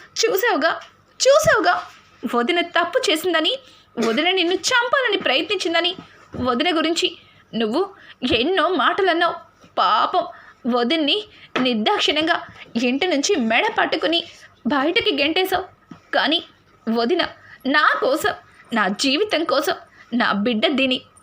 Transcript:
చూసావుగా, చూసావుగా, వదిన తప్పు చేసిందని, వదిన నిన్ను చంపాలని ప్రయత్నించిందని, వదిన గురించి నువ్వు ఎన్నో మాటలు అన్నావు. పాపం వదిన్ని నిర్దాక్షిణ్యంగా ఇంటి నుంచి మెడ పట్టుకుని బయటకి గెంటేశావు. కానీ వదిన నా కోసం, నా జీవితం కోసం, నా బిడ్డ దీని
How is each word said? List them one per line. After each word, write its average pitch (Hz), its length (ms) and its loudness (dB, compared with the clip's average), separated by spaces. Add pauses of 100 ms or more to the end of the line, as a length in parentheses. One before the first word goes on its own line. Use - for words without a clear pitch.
(260)
చూసావుగా, 381 540 0 (480)
చూసావుగా, 539 580 4 (480)
వదిన 240 260 0
తప్పు 339 500 0
చేసిందని, 330 460 0 (500)
వదిన 285 240 2
నిన్ను 370 240 0
చంపాలని 494 600 0
ప్రయత్నించిందని, 339 800 -2 (400)
వదిన 254 400 0
గురించి 330 420 -2 (360)
నువ్వు 233 360 -2 (420)
ఎన్నో 311 360 2
మాటలు 349 420 0
అన్నావు. 339 240 0 (440)
పాపం 240 480 2 (400)
వదిన్ని 285 580 0 (360)
నిర్దాక్షిణ్యంగా 311 840 0 (360)
ఇంటి 262 240 0
నుంచి 339 300 0
మెడ 262 420 0
పట్టుకుని 330 460 0 (420)
బయటకి 320 480 0
గెంటేశావు. 359 500 0 (500)
కానీ 285 300 0 (440)
వదిన 233 380 0 (400)
నా 302 220 2 (120)
కోసం, 320 340 0 (400)
నా 208 140 2
జీవితం 302 560 0
కోసం, 302 300 0 (400)
నా 233 180 2
బిడ్డ 214 340 0
దీని 262 340 0 (220)